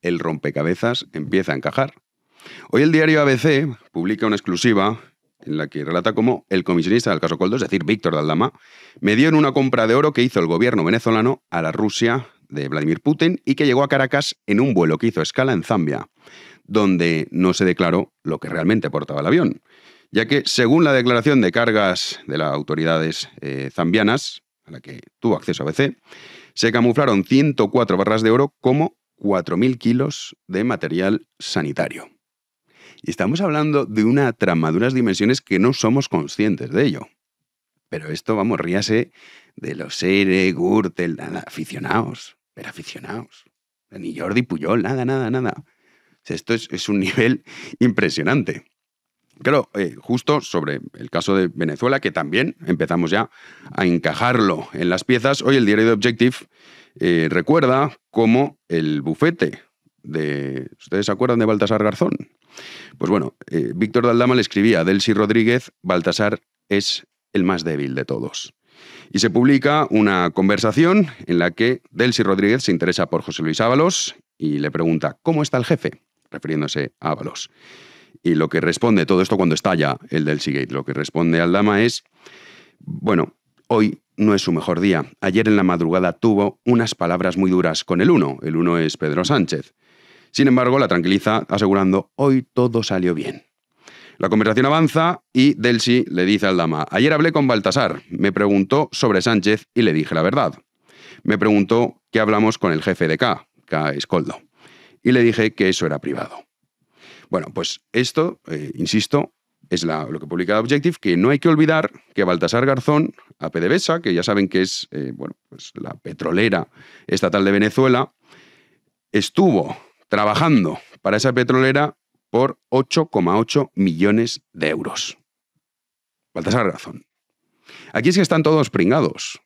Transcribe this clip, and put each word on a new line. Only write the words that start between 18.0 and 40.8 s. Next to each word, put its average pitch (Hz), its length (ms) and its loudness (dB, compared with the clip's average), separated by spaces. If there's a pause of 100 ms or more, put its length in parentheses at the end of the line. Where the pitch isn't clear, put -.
lo 78 160 -6
que - 100 -12
realmente 82 420 0
portaba 71 300 -6
el 71 60 -2
avión, 135 360 0 (480)
ya 110 160 0
que, 143 180 0
según 131 400 2
la 143 80 2
declaración 127 480 2
de 95 100 4
cargas 107 760 0
de 71 120 -6
las 78 140 -2
autoridades, 80 760 -2 (100)
eh, 69 320 -8
zambianas, 104 680 0 (240)
a - 40 -20
la 80 100 -18
que - 200 -18 (180)
tuvo 113 180 0
acceso - 260 -6
A 67 40 -4
B 80 60 -4
C, 135 240 -2 (580)
se 113 160 0
camuflaron 117 540 2
ciento 131 460 2
cuatro 113 260 2
barras 107 260 0
de 113 80 4
oro 135 300 2
como 143 360 0 (200)
cuatro 90 400 -2
mil 120 220 0
kilos 127 580 -2 (100)
de 92 160 -4
material 98 640 -2 (120)
sanitario. - 720 -6 (920)
Y - 80 -8
estamos 143 300 -2
hablando 151 440 0
de 107 200 0
una 127 280 2
trama, 82 380 0
de 80 80 2
unas 123 160 0
dimensiones 117 460 0
que - 180 -2
no 117 140 2
somos 135 360 0
conscientes 95 600 -2
de 151 140 2
ello. - 240 -4 (800)
Pero 78 220 -12
esto, 107 260 -4
vamos, 101 240 -2
ríase 104 500 -2 (460)
de - 180 -12
los - 280 -12
Ere, 95 500 2
Gürtel, 87 640 -2